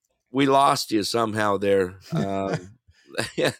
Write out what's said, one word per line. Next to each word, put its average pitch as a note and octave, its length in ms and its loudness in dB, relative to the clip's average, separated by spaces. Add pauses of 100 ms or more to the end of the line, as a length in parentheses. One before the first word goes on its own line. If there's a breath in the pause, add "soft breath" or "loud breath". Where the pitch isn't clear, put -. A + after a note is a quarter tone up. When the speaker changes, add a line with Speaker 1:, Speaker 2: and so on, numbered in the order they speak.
(320)
Speaker 1:
We C3+ 160 2
lost C#3 440 2
you G#2 120 2
somehow G#2+ 540 0
there. G2 480 0
Speaker 2:
<laughs> - 80 -20
Speaker 1:
Um, G2 640 -4 (280)
<laughs> - 320 -8
yeah, D3 220 0